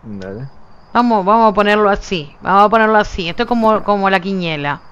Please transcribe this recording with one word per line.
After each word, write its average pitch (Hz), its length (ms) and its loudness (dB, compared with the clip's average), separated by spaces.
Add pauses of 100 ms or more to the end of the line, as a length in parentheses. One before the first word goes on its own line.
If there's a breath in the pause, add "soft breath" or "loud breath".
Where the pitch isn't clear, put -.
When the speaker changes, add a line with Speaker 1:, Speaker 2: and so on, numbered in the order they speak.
Speaker 1:
Dale. 101 440 -12 (460)
Speaker 2:
Vamos, 233 320 0
vamos 220 260 4
a - 20 -2
ponerlo 208 360 2
así. 180 520 -6
Vamos 196 240 4
a 208 40 2
ponerlo 220 280 4
así. 208 300 -2
Esto 175 160 -4
es 233 60 -4
como, 220 340 0
como 202 260 0
la 190 100 2
quiniela. 165 600 -6 (100)